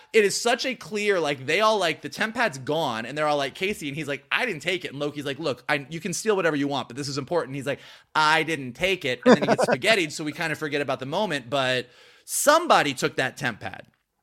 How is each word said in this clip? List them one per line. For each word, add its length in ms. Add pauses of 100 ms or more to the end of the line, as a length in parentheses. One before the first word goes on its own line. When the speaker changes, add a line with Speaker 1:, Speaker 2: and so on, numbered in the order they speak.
(140)
Speaker 1:
it 100
is 160
such 260
a 100
clear, 440
like, 260
they 140
all, 180
like, 240
the 60
temp 280
pad's 220
gone 480
and 120
they're 100
all 80
like, 180
"Casey," 360
and 80
he's 100
like, 240
"I 140
didn't 160
take 240
it." 60
And 80
Loki's 260
like, 140
"Look, 280
I, 220
you 100
can 140
steal 240
whatever 180
you 140
want, 180
but 80
this 140
is 80
important." 380
He's 120
like, 140 (340)
"I 280
didn't 300
take 300
it." 220
And 100
then 80
he 40
gets 180
Speaker 2:
<laughs> 0
Speaker 1:
spaghettied, 480
so 100
we 80
kind 220
of 40
forget 220
about 220
the 40
moment, 440
but 380 (360)
somebody 720
took 240
that 180
temp 240
pad. 280 (360)